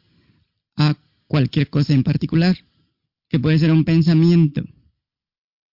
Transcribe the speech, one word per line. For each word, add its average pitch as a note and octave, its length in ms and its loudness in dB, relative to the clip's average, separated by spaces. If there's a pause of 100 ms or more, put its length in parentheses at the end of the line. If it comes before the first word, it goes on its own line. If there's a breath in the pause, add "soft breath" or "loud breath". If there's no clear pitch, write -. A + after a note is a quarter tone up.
(760)
a D3+ 200 -2 (320)
cualquier C#3+ 420 -2
cosa D3 240 -2
en C3 100 2
particular, F3 520 -2 (720)
que D3+ 120 -2
puede D#3 180 0
ser D#3 140 2
un D#3+ 140 2
pensamiento, E3 760 2 (1080)